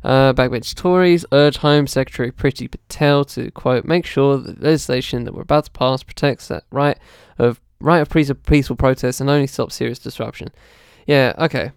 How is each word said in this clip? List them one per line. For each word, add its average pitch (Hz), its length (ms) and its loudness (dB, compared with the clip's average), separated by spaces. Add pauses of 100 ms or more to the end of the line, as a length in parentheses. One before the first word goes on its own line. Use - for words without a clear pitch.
(100)
Uh, 131 240 4
backbench 123 400 -2
Tories 180 580 2
urge 143 260 4
Home 147 280 2
Secretary 127 440 -4
Priti 127 400 -4
Patel 143 560 0
to, - 260 -10
quote, 127 320 -2
"make 170 220 0
sure 139 300 2
that - 240 -10
the - 40 -8
legislation 131 600 -2
that - 100 -10
we're - 80 -12
about 151 220 0
to - 60 -18
pass 131 320 -2
protects - 460 -4
that - 220 -8
right 143 280 -2 (400)
of, 120 220 0 (200)
right 160 200 4
of 143 100 -2
peace-, 147 200 2 (160)
peaceful 139 300 2
protest 131 440 0
and 139 100 0
only 143 160 2
stops - 300 -6
serious 120 220 -6
disruption." - 500 -12 (580)
Yeah, 135 320 4
okay. 135 380 -2